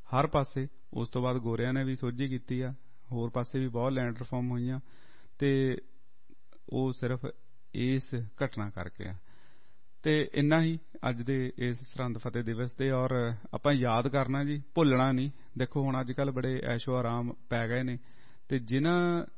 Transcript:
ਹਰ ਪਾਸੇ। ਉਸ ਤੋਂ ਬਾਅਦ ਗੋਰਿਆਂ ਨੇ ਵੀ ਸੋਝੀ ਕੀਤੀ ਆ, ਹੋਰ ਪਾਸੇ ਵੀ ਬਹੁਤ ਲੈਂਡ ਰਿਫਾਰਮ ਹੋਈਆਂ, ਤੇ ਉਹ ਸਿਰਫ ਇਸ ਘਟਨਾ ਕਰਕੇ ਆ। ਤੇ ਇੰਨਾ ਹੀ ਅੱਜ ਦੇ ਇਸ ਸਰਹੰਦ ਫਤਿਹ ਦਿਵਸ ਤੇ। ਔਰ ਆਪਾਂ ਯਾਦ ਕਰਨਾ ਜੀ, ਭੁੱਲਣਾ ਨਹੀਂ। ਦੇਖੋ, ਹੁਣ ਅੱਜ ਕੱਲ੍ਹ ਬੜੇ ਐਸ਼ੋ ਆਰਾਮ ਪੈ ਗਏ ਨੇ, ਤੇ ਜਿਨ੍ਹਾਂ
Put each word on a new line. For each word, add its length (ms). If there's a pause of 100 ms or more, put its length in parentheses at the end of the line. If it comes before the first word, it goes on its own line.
(160)
ਹਰ 120
ਪਾਸੇ। 400 (260)
ਉਸ 160
ਤੋਂ 120
ਬਾਅਦ 160
ਗੋਰਿਆਂ 360
ਨੇ 100
ਵੀ 120
ਸੋਝੀ 320
ਕੀਤੀ 340
ਆ, 120 (380)
ਹੋਰ 180
ਪਾਸੇ 300
ਵੀ 80
ਬਹੁਤ 240
ਲੈਂਡ 260
ਰਿਫਾਰਮ 340
ਹੋਈਆਂ, 280 (600)
ਤੇ 380 (920)
ਉਹ 240
ਸਿਰਫ 320 (480)
ਇਸ 420
ਘਟਨਾ 540
ਕਰਕੇ 400
ਆ। 60 (880)
ਤੇ 300
ਇੰਨਾ 280
ਹੀ 180 (300)
ਅੱਜ 120
ਦੇ 360
ਇਸ 240
ਸਰਹੰਦ 360
ਫਤਿਹ 260
ਦਿਵਸ 280
ਤੇ। 200
ਔਰ 420 (200)
ਆਪਾਂ 200
ਯਾਦ 340
ਕਰਨਾ 360
ਜੀ, 180 (140)
ਭੁੱਲਣਾ 360
ਨਹੀਂ। 200 (260)
ਦੇਖੋ, 240
ਹੁਣ 200
ਅੱਜ 100
ਕੱਲ੍ਹ 200
ਬੜੇ 320
ਐਸ਼ੋ 320
ਆਰਾਮ 380 (160)
ਪੈ 180
ਗਏ 160
ਨੇ, 160 (500)
ਤੇ 100
ਜਿਨ੍ਹਾਂ 680 (120)